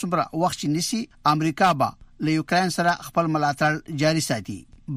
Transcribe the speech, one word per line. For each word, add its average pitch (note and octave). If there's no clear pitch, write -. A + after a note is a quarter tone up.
څومره F3
وخت F3+
چې -
نیسي، F3
امریکا D#3+
به A#2
له D#3
یوکرین F3
سره F3
خپل E3+
ملاتړ D3+
جاري D#3
ساتي. G#2+